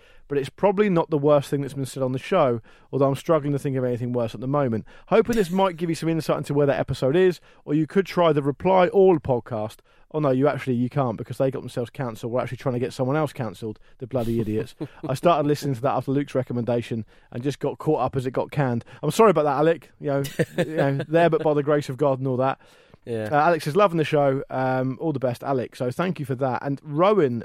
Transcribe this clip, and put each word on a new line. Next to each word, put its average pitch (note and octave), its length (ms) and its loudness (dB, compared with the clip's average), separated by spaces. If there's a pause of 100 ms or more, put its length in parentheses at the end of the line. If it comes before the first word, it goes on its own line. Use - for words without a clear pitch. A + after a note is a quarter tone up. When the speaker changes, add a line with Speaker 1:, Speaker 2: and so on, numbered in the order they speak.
(280)
Speaker 1:
but C#3+ 100 -2
it's C3+ 120 -2
probably G3+ 400 2
not E3 200 2
the D#3+ 80 0
worst C#3+ 320 4
thing C#3+ 120 -2
that's C3+ 120 -8
been C3+ 140 -6
said C3+ 160 -6
on B2+ 100 -2
the C3 60 -4
show, C3+ 420 0 (300)
although C3+ 160 2
I'm C#3 80 0
struggling D3 360 0
to C#3 80 -2
think C3+ 160 -4
of C3 80 -2
anything B2 300 -4
worse A#2+ 220 -2
at G#2+ 40 -12
the B2+ 80 -8
moment. C3+ 380 0 (220)
Hoping A3 280 2
this G3 140 0
might F#3 260 0
give E3 140 -4
you E3 60 0
some D#3 120 -4
insight D#3+ 300 0
into D3 160 -6
where C#3+ 140 4
that C3 120 0
episode C3+ 380 -2
is, F#3 240 2 (240)
or - 80 -4
you D#3 140 2
could G3 180 0
try E3+ 260 2
the C#3+ 120 4
Reply F3+ 460 4
All F#3+ 300 6
podcast." A2+ 580 -4 (360)
Oh D#3 60 -2
no, D3+ 100 2
you C3 200 4
actually, C3 260 -2
you A#2+ 140 0
can't, B2 280 -2
because B2 200 -12
they C#3 140 2
got - 100 -8
themselves B2 280 -8
cancelled. A#2+ 440 -8
We're B2 80 0
actually A#2+ 160 -8
trying C3 160 -4
to A#2+ 60 -2
get B2+ 140 -4
someone C3 220 -2
else D#3 180 0
cancelled, A2 460 -10 (200)
the B2 80 -12
bloody A#2 340 -2
idiots. G#2+ 340 -4 (160)
Speaker 2:
<laughs> - 160 -12
Speaker 1:
I C3 80 -2
started D3+ 320 2
listening D3 280 -2
to A2+ 60 -12
that C3 140 0
after B2+ 160 -4
Luke's C#3 240 -4
recommendation A#2+ 720 -4 (260)
and B2 100 -10
just C3+ 180 -6
got C#3+ 200 -6
caught D3+ 220 0
up B2 160 -2
as B2 80 -4
it C3 60 -4
got F#2+ 200 -4
canned. B2+ 320 0 (180)
I'm D3+ 100 -2
sorry A3 200 6
about D#3 120 4
that, C#3 140 0
Alec. D#3+ 320 0 (120)
You D3 100 -6
know, C#3 120 0 (340)
you D#3 180 -2
know, C#3 280 0
Speaker 2:
<laughs> - 40 -10
Speaker 1:
there E3 220 4
but D#3 140 2
by D#3 100 4
the D3 100 2
grace D3 260 0
of C3 80 -6
God C3 220 2
and C3+ 80 -4
all C3 100 0
that. C3 220 0 (460)
Speaker 2:
Yeah. A2 260 -6
Speaker 1:
Uh, D#3 60 0
Alex D#3 300 4
is C#3+ 100 -2
loving F#3+ 200 4
the D#3 60 2
show. C#3 460 2
Um, C3 520 -2
all D#3+ 120 -2
the C3 60 -4
best, C3 240 -4
Alec. B2+ 340 -4
So B2+ 140 -2
thank F3 280 -4
you D3 60 -6
for C3 100 -4
that. B2 260 -2
And C#3 220 -6
Rowan D3+ 600 2